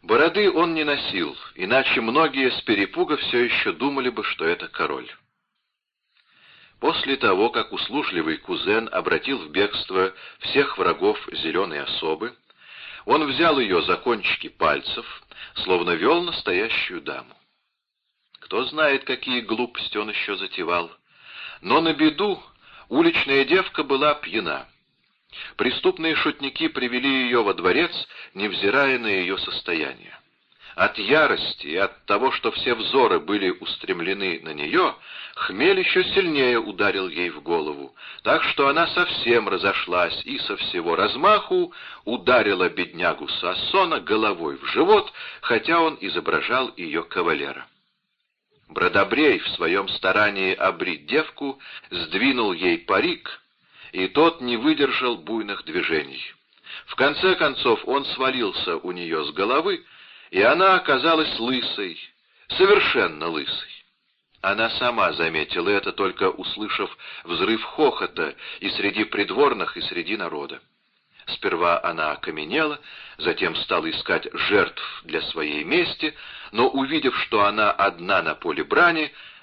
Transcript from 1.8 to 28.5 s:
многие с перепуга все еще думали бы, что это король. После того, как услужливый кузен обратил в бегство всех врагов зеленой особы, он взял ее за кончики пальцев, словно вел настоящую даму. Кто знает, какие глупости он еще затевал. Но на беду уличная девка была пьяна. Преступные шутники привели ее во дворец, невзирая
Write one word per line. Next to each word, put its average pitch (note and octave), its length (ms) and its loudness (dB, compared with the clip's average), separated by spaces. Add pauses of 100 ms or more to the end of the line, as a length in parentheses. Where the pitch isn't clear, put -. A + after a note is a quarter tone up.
многие C3 500 2
с - 120 -4
перепуга C3 560 0
все A#2+ 260 0
еще - 300 0
думали C3+ 360 -2
бы, A2 140 -4
что - 220 -4
это E2+ 240 -2
король. C#2 420 -6 (1700)
После C3+ 380 0
того, G#2 320 4
как A2+ 240 -2
услужливый E2 640 -4
кузен F#2 560 -2
обратил G2+ 460 0
в D#2 100 -12
бегство F#2+ 640 0 (260)
всех - 380 0
врагов F2+ 420 2 (140)
зеленой D#2+ 480 -2
особы, D#2+ 520 -4 (720)
он D3 220 2
взял C#3+ 340 2
ее F#2+ 220 2
за F2+ 160 0
кончики - 500 -2
пальцев, D#2+ 580 -2 (500)
словно F2 340 0
вел B2+ 340 2
настоящую G#2 760 -2
даму. - 340 -12 (1040)
Кто A2 240 -4
знает, C#3 400 2
какие B2 380 -4
глупости A2+ 560 -6
он G#2+ 140 -4
еще G2+ 260 -4
затевал. F2 520 -4 (720)
Но B2+ 220 2
на D#3+ 120 2
беду D#3 480 0 (460)
уличная C#3 580 4
девка F3 380 0
была C#3 320 2
пьяна. E2 520 -6 (920)
Преступные E3 580 0
шутники D3 540 -2
привели B2+ 560 0
ее B2 180 2
во G2 100 2
дворец, F#2 380 2 (420)
невзирая G#2+ 640 2